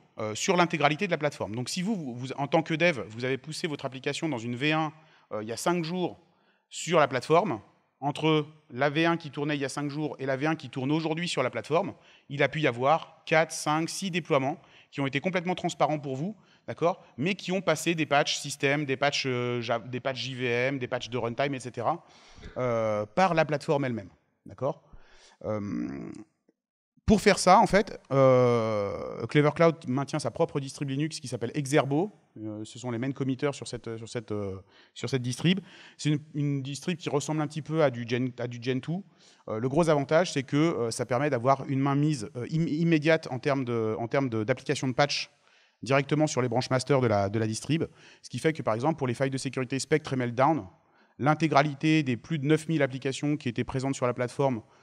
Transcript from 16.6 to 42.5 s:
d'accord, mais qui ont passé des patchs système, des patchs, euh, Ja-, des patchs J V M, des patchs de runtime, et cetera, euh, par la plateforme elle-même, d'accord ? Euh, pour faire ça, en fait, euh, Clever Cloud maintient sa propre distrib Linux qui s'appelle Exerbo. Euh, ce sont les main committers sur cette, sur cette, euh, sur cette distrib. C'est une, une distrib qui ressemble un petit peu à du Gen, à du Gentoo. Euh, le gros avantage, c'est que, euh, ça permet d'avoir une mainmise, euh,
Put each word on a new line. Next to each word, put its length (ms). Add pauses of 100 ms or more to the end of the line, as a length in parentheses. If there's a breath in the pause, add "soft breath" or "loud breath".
d'accord, 340 (140 soft breath)
mais 180
qui 160
ont 120
passé 320
des 100
patchs 320
système, 480
des 140
patchs, 280
euh, 360
Ja-, 160
des 220
patchs 180
J 160
V 100
M, 340
des 100
patchs 200
de 80
runtime, 380
et 60
cetera, 440 (540 loud breath)
euh, 480
par 260
la 140
plateforme 400
elle-même, 240 (340)
d'accord ? 380 (640 soft breath)
Euh, 640 (960)
pour 140
faire 180
ça, 220
en 60
fait, 340 (120)
euh, 1120
Clever 280
Cloud 200 (120)
maintient 320
sa 120
propre 280
distrib 300
Linux 320
qui 80
s'appelle 240
Exerbo. 640 (280)
Euh, 220
ce 140
sont 120
les 60
main 160
committers 400
sur 160
cette, 300
sur 100
cette, 240
euh, 240 (380 soft breath)
sur 160
cette 100
distrib. 400 (380 loud breath)
C'est 100
une, 100 (140)
une 300
distrib 340
qui 140
ressemble 320
un 40
petit 140
peu 220
à 80
du 180
Gen, 300
à 80
du 120
Gentoo. 460 (440 soft breath)
Euh, 100
le 100
gros 220
avantage, 420
c'est 120
que, 120
euh, 340
ça 140
permet 240
d'avoir 400
une 100
mainmise, 580
euh, 140